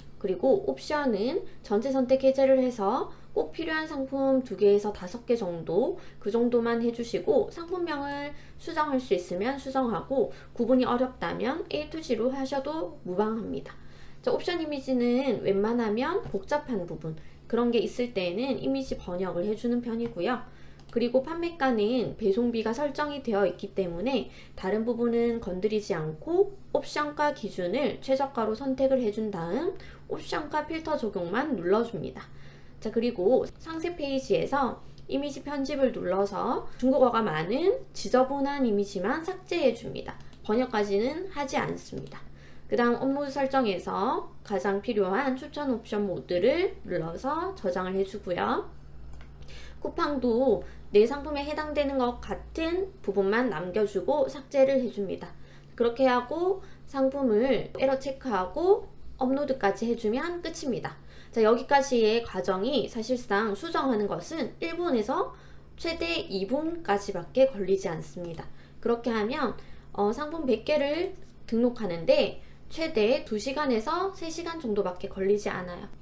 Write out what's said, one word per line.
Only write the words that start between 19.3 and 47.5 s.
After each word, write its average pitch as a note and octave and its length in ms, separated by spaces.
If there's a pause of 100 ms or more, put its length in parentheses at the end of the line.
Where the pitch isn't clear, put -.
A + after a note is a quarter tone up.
해주는 A#3+ 360
편이고요. A3+ 800 (300)
그리고 A#3+ 320
판매가는 C4 920
배송비가 A3 560
설정이 C#4+ 500
되어 G3+ 240
있기 F3+ 300
때문에 F#3+ 540 (260)
다른 G#3 280
부분은 A#3 560
건드리지 G3+ 540
않고 E3+ 640 (160)
옵션가 D4 600
기준을 G3+ 680
최저가로 C4 560
선택을 C4+ 440
해준 G#3+ 300
다음 G3 460 (320)
옵션가 D4+ 580
필터 D#4+ 300
적용만 G#3 580
눌러줍니다. F#3 720 (560)
자, A3 100
그리고 A3+ 540 (140)
상세 E4 360
페이지에서 C4 880 (240)
이미지 C4+ 380
편집을 C4+ 480
눌러서 F#3+ 720 (120)
중국어가 B3 440
많은 G#3 560 (140)
지저분한 C4+ 720
이미지만 G3+ 580
삭제해줍니다. D#4+ 960 (260)
번역까지는 A#3 840
하지 C#4+ 300
않습니다. - 640 (460)
그 G#3+ 100
다음 A#3+ 180
업로드 C#4 360
설정에서 C4 1040 (100)
가장 G3 380
필요한 A3 560
추천 C#4+ 340
옵션 A3 360
모드를 G3+ 760
눌러서 G3+ 720